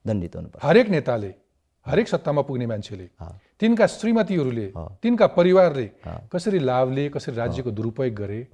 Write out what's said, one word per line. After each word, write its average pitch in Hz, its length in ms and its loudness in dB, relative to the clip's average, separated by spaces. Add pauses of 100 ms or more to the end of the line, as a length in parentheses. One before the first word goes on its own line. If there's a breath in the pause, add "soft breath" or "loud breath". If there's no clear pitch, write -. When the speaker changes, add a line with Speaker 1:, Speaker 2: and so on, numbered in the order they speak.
Speaker 1:
दण्डित 98 300 -4
हुनुपर्छ। - 280 -12
Speaker 2:
हरेक 214 240 4
नेताले, 120 460 -2 (520)
हरेक 165 220 0
सत्तामा 147 340 -2
पुग्ने 127 240 -6
मान्छेले, 104 440 -10 (100)
Speaker 1:
अँ। 87 180 -16 (220)
Speaker 2:
तिनका 220 260 4
श्रीमतीहरूले, 165 920 0
Speaker 1:
अँ। 80 260 -12
Speaker 2:
तिनका 220 240 4
परिवारले 175 580 6
Speaker 1:
अँ। 85 480 -14
Speaker 2:
कसरी 185 260 0
लाभले, 131 500 2
कसरी 143 260 -8
राज्यको 120 360 -4
Speaker 1:
अँ। 104 60 -4
Speaker 2:
दुरुपयोग 117 380 -2
गरे 104 400 -8